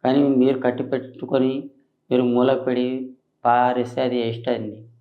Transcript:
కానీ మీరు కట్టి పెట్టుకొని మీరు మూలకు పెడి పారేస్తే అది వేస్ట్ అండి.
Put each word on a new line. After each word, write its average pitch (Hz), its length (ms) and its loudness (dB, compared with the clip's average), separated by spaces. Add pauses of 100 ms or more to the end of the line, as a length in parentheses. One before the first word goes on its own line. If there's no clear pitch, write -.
కానీ 139 240 4
మీరు 131 320 2
కట్టి 123 220 -2
పెట్టుకొని 131 880 -4 (400)
మీరు 127 120 2
మూలకు 123 420 2
పెడి 127 460 -4 (340)
పారేస్తే 123 580 2
అది 123 200 -2
వేస్ట్ 117 260 -6
అండి. 110 360 -6 (160)